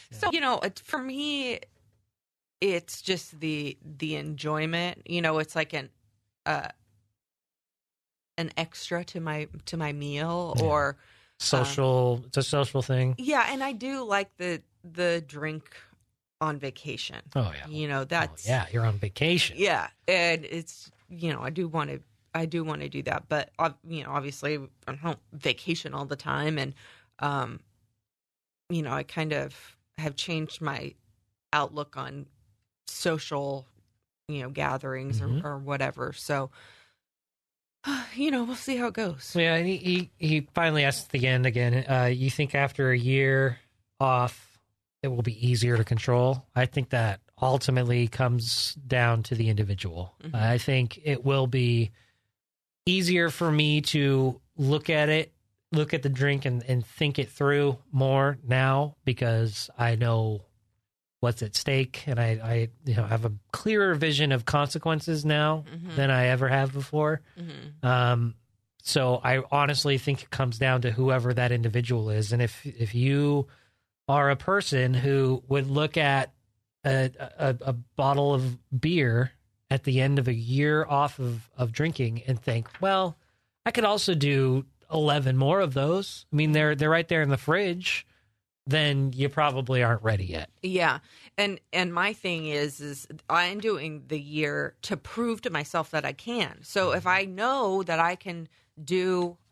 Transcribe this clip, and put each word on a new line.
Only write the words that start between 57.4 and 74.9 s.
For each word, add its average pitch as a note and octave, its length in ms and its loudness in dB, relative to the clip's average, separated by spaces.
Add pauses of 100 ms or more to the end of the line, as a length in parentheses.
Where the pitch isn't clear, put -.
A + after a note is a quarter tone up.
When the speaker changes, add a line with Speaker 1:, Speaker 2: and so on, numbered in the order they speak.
Speaker 1:
more C3+ 520 2
now, C3+ 520 2 (100)
because A2+ 720 0
I A#2 180 2
know A2 460 0 (800)
what's A#2+ 220 0
at G#2+ 140 -6
stake, C3+ 520 0
and A#2+ 120 0
I, A2+ 240 2
I, A#2 260 0 (160)
you A#2+ 100 2
know, A2+ 80 2
have A2 220 0
a A2 60 0 (200)
clearer G3+ 440 2
vision D3 360 2
of A#2+ 140 0
consequences D3+ 800 0
now D3+ 480 2
Speaker 2:
Mm-hmm. E3 220 -10
Speaker 1:
than C#3 160 4
I B2+ 160 4
ever B2+ 200 2
have C3+ 260 2
before. D3+ 480 -2 (180)
Speaker 2:
Mm-hmm. D3 460 -10
Speaker 1:
Um, B2 500 4 (480)
so B2+ 400 2
I C3 180 4 (100)
honestly C#3+ 460 2
think C3+ 260 -2
it - 60 -20
comes B2 300 0
down B2+ 240 4
to A#2+ 80 0
whoever B2+ 420 2
that B2 180 2
individual A#2 600 0
is. G#2+ 220 0
And A#2+ 80 2
if, - 240 -2
if A#2 300 -4
you C#3+ 520 2 (600)
are C#3 220 4
a C#3 60 4
person C#3 580 2